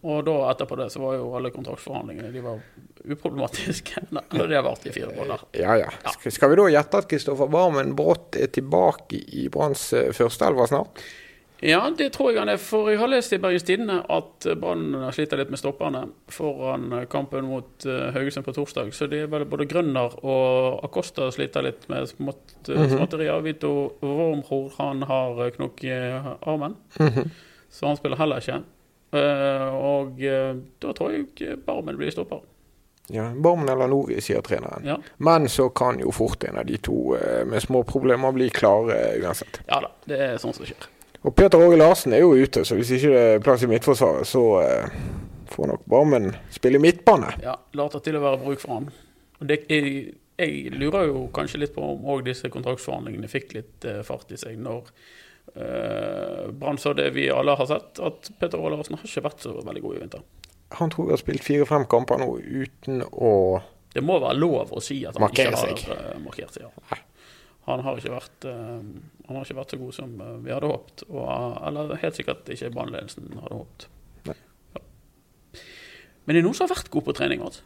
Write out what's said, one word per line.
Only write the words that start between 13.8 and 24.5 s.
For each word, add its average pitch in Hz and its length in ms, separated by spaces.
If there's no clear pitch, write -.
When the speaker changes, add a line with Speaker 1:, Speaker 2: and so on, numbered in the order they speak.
Speaker 1:
at, - 400
eh, 165 80
Brann 165 380
sliter 151 240
litt 135 160
med 135 60
stopperne 139 480
foran, 131 680
eh, 123 120
kampen 139 400
mot, 131 400
eh, 131 300
Haugesund 139 320
på 131 80
torsdag. - 420
Så 147 100
det 147 160
er 151 40
vel 151 180
både 147 240
Grønner 139 460
og 131 580
Acosta - 480
sliter 139 300
litt 135 260
med 135 220
smått, - 580
eh, 139 60
Speaker 2:
Mhm. 135 240
Speaker 1:
småtterier. 160 460
Vito 147 580
Wormhor, 143 760